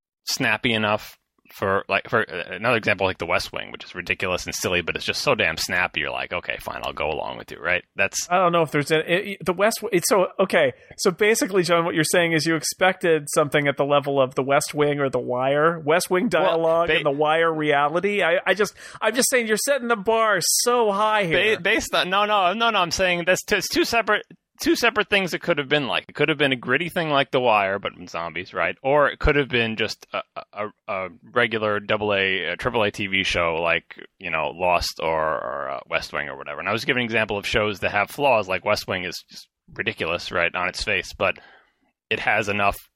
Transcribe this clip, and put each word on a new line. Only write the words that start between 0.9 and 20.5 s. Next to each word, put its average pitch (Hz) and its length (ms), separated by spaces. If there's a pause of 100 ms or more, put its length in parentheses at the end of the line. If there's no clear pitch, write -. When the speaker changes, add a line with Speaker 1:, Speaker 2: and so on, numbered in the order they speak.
Speaker 1:
for, 98 340
like, - 220
for, 117 120
uh, 90 340
another 113 240
example, 98 280
like, 92 120
The - 80
West 90 260
Wing, 52 200
which - 120
is - 100
ridiculous 90 520
and - 80
silly, 90 260
but 80 160
it's - 80
just - 160
so 143 140
damn 85 240
snappy. 90 420
You're 71 100
like, 65 220
"Okay, 87 300
fine, - 200
I'll - 120
go 76 160
along 64 260
with - 140
you," - 80
right? 87 260 (100)
That's - 360
Speaker 2:
I 175 60
don't 180 160
know 170 100
if 147 80
there's 147 200
a, 170 420
it, 175 120
the 170 80
West 202 300
W-, 208 120
it's 175 140
so, 190 200 (100)
okay, 175 340 (240)
so - 140
basically, 208 520
John, 170 220
what 170 100
you're 156 100
saying 170 280
is 156 140
you 165 100
expected 165 800
something 147 340
at 139 80
the 143 80
level 143 340
of 127 160
The 143 80
West 139 300
Wing 147 280
or 135 100
The 123 80
Wire. 139 600
West 160 300
Wing 185 240
Speaker 1:
Well, 165 100
Speaker 2:
dialogue 165 460
Speaker 1:
ba- 156 80
Speaker 2:
and 160 80
The 147 60
Wire 156 420
reality. 156 680
I, 170 240
I 190 80
just, 202 180 (300)
I'm 220 120
just 254 140
saying 240 180
you're 214 120
setting 262 300
the 233 80
bar 220 440
so 240 500